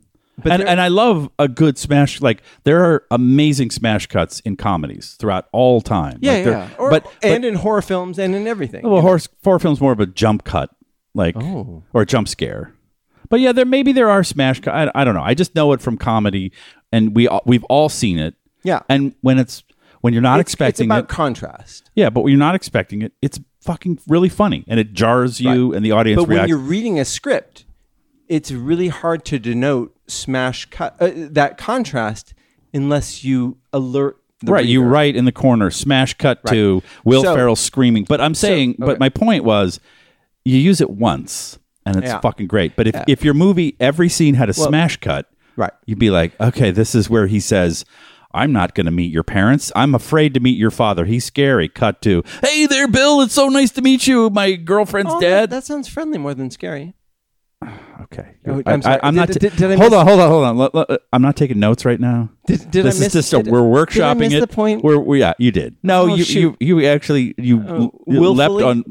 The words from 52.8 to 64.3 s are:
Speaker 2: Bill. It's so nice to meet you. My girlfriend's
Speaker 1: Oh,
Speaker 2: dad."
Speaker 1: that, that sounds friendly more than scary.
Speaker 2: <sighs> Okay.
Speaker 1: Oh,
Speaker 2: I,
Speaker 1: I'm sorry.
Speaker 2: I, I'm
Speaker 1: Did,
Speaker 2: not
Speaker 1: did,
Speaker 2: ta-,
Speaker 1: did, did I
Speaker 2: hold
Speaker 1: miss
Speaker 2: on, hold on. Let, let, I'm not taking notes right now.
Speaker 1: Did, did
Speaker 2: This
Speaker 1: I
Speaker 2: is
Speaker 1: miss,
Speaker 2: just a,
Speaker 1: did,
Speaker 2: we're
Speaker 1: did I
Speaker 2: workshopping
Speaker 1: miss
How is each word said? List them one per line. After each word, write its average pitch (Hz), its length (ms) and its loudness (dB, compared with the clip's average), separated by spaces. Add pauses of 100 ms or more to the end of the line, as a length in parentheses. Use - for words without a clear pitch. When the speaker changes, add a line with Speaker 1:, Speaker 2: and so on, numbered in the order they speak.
Speaker 2:
Bill. 277 340 4
It's 240 140 0
so 277 140 4
nice 269 220 2
to 254 120 -6
meet 262 240 2
you. 226 240 4
My 196 220 0
girlfriend's 196 600 -2
Speaker 1:
Oh, 339 80 -2
Speaker 2:
dad." 190 300 2
Speaker 1:
that, 247 60 -6
that 262 80 -10
sounds 294 220 -8
friendly 311 300 -8
more 143 160 -6
than 131 160 -8
scary. 170 440 -12 (680)
Speaker 2:
<sighs> - 60 -12 (340)
Okay. - 260 -18 (200)
Speaker 1:
Oh, 135 180 -4
Speaker 2:
I, - 80 0
Speaker 1:
I'm 139 80 0
sorry. 131 200 2
Speaker 2:
I, 143 60 -2
I'm 151 60 2
Speaker 1:
Did, 170 60 2
Speaker 2:
not 170 80 2
Speaker 1:
did, 185 80 -6
Speaker 2:
ta-, 143 40 -4 (100)
Speaker 1:
did, 175 60 -8
did 185 160 2
I 196 40 2
Speaker 2:
hold 220 160 6
Speaker 1:
miss 208 80 6
Speaker 2:
on, 156 80 6
hold 165 360 6
on. 120 140 0
Let, 131 180 0
let, 131 260 -2 (120)
I'm 127 80 4
not 139 160 2
taking 123 220 0
notes 110 260 2
right 120 140 0
now. 117 300 -2 (180)
Speaker 1:
Did, - 240 -2
did 185 120 2
Speaker 2:
This 131 120 2
Speaker 1:
I - 20 -2
Speaker 2:
is - 20 0
Speaker 1:
miss, 196 140 0
Speaker 2:
just 160 200 0
a, 120 100 2
Speaker 1:
did, 110 100 -4
Speaker 2:
we're 123 60 4 (260)
Speaker 1:
did - 160 0
I 147 140 2
Speaker 2:
workshopping 233 40 0
Speaker 1:
miss 147 140 2